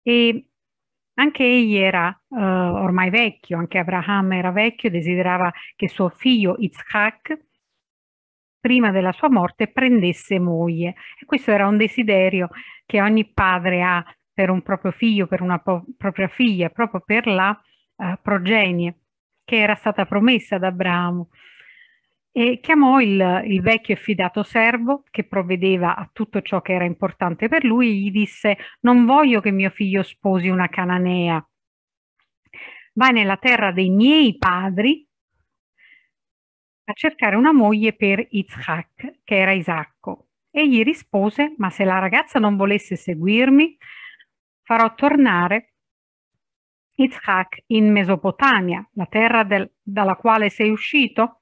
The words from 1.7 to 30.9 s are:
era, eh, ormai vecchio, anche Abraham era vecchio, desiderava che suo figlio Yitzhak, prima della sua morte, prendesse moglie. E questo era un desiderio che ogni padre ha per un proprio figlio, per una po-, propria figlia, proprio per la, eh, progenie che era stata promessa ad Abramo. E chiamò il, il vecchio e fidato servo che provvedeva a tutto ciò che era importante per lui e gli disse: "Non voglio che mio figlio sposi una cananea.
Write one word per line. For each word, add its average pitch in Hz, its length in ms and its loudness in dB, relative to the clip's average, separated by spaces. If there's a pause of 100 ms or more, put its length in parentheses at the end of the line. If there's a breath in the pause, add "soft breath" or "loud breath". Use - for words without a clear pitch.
era, 190 340 0
eh, 220 320 -10
ormai 185 680 -2
vecchio, 208 480 -4
anche 170 180 -6
Abraham 185 560 -2
era 180 180 -2
vecchio, 226 380 -2
desiderava 180 640 -2 (240 loud breath)
che 190 120 -4
suo 185 200 -2
figlio 208 500 0
Yitzhak, 214 800 -4 (1200)
prima 240 320 2
della 185 220 0
sua - 160 -2
morte, 208 400 0
prendesse 214 680 0
moglie. 170 560 -2 (260 loud breath)
E - 60 -20
questo - 240 -2
era 202 160 2
un 208 100 2
desiderio 196 720 0 (380 loud breath)
che 208 160 0
ogni 214 280 2
padre 180 520 0
ha 180 200 0 (300 loud breath)
per 190 160 -2
un 185 140 0
proprio - 280 -4
figlio, 208 360 0
per 180 160 -4
una 180 160 -2
po-, 180 260 -4 (140)
propria 196 300 -4
figlia, 190 420 0
proprio 220 340 -6
per 226 220 -2
la, 196 280 0 (440)
eh, 185 240 -6
progenie 185 720 0 (560)
che 233 60 0
era 214 180 2
stata 202 320 -4
promessa 214 500 0
ad 180 60 -4
Abramo. 175 680 -4 (1000 soft breath)
E 240 300 -2
chiamò 277 400 4
il, 190 460 2
il 196 160 0
vecchio 220 320 0
e - 20 -8
fidato 190 480 -4
servo 233 680 -2
che - 140 -6
provvedeva 180 720 -2
a 175 160 -12
tutto 214 280 -6
ciò 185 200 -4
che - 120 -8
era 180 120 -2
importante 175 640 -4
per 320 160 0
lui 240 240 2
e 214 60 0
gli 196 180 -4
disse: 202 440 -2 (260 loud breath)
"Non 240 240 4
voglio 262 340 4
che 208 100 -2
mio 196 200 0
figlio 196 340 -2
sposi 190 440 -2
una 180 200 0
cananea. 180 760 -2 (1500 loud breath)